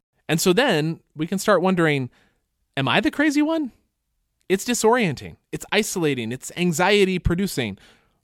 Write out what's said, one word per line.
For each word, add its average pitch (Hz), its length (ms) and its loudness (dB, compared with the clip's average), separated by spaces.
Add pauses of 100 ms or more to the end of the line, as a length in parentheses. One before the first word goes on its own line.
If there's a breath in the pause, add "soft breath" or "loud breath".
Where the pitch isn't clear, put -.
(280)
And 160 120 0
so 180 120 2
then 170 480 0 (140)
we 151 120 -6
can 196 120 -6
start 190 240 2
wondering, 160 480 2 (680)
am 135 120 0
I 139 120 2
the 294 100 0
crazy 294 320 0
one? 311 300 -2 (760)
It's 196 160 0
disorienting. 202 720 0 (160)
It's - 200 -8
isolating. 151 580 -2
It's - 260 -10
anxiety 180 640 2
producing. 165 600 -2 (460 soft breath)